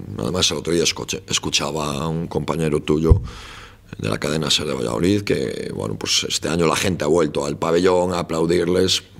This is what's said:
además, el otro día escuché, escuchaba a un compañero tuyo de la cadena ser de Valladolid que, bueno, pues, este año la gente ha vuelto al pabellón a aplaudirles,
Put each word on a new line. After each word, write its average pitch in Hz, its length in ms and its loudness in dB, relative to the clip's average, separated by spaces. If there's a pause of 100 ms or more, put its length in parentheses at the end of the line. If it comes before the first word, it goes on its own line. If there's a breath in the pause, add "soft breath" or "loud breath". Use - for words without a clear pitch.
(180)
además, 85 320 0
el 73 80 -2
otro 80 140 -2
día 85 100 4
escuché, - 460 -4
escuchaba 76 680 -2
a 76 140 -4
un 82 180 -4
compañero 76 540 -2
tuyo 78 420 4 (760 loud breath)
de 52 100 -4
la 53 100 -2
cadena 73 320 -2
ser - 160 0
de 69 80 -2
Valladolid 65 480 2
que, - 500 -2
bueno, 52 240 -4
pues, - 320 -2
este - 200 -4
año 82 180 2
la 76 100 4
gente 87 280 0
ha - 20 0
vuelto 73 400 2
al 73 100 -4
pabellón 90 560 4
a 87 60 -2
aplaudirles, 85 840 2 (160)